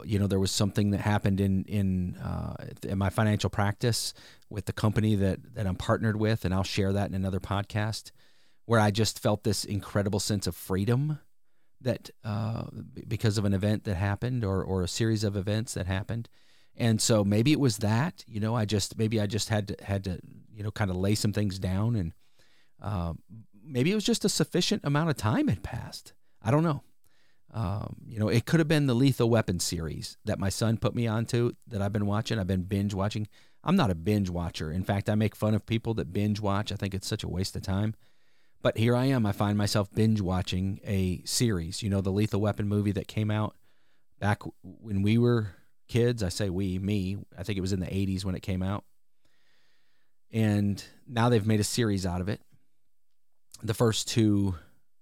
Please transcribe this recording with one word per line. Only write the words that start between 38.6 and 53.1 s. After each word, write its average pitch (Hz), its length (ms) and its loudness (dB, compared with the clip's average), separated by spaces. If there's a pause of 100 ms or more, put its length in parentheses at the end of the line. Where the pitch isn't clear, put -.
But - 160 0
here 120 200 4
I 123 80 2
am. 131 200 2
I 101 60 2
find 104 260 0
myself 104 360 0
binge 110 280 2
watching 92 640 -2
a 95 420 -2
series. 90 540 -2
You 104 100 -2
know, 98 100 2
the 95 100 0
Lethal 104 300 0
Weapon 104 280 0
movie 104 240 2
that 92 140 -4
came 107 240 -2
out 107 240 -2 (640)
back 104 220 0
w-, - 220 -12
when 98 400 -4
we 104 140 4
were 117 380 2 (320)
kids. 120 380 0
I 87 60 0
say 101 200 -2
we, 92 300 -2
me. 98 380 -2 (200)
I 87 60 -10
think 104 120 -4
it 95 40 -2
was 92 120 0
in 92 80 0
the - 140 -4
eighties 95 300 0
when 92 100 -2
it - 80 -8
came 92 220 -2
out. 98 200 -4 (1500)
And 104 500 2 (240)
now 120 220 2
they've 110 180 4
made 107 140 4
a 101 40 2
series 101 400 0
out 90 160 -2
of 90 80 -2
it. - 120 -4 (1200)